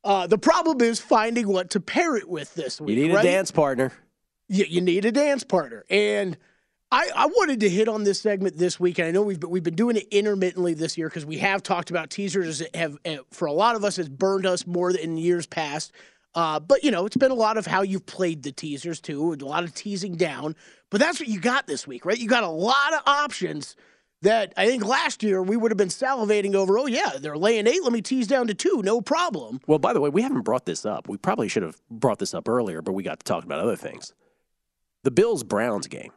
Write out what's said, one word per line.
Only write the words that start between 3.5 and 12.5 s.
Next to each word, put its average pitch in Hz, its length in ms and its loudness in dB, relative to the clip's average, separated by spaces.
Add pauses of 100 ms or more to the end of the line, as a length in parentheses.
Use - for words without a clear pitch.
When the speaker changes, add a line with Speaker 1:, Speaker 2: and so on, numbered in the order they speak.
Speaker 2:
partner. 131 420 2 (560)
Speaker 1:
You, 196 180 2
you 170 140 0
need 185 240 2
a 226 80 2
dance 285 320 2
partner. 127 460 -2
And 202 480 0 (540)
I, 302 240 2
I 262 100 4
wanted 320 340 2
to 208 80 4
hit 208 200 2
on 214 160 -2
this 196 160 0
segment 190 380 -2
this 180 200 0
week, 180 220 0
and 165 80 0
I - 20 -2
know 190 120 2
we've 196 180 -2
been, 165 100 -8
we've 180 140 -2
been 165 100 -2
doing 226 220 2
it 196 160 -2
intermittently 185 600 2
this 160 240 -4
year 160 140 -4
'cause 156 160 -10
we 156 120 -8
have 196 220 0
talked 190 300 -4
about 165 200 -4
teasers 170 500 -2